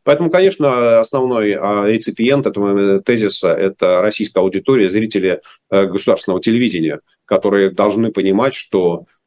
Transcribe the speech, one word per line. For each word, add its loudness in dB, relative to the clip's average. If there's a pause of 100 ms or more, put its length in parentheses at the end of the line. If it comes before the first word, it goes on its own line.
Поэтому, 2
конечно, 2
основной, 0
а, -2
реципиент 0
этого, 0
э, -6
тезиса — 0
это 0
российская -2
аудитория, 0
зрители, -2 (320)
э, 4
государственного -2
телевидения, -2 (240)
которые 0
должны 0
понимать, 0
что, -4 (220)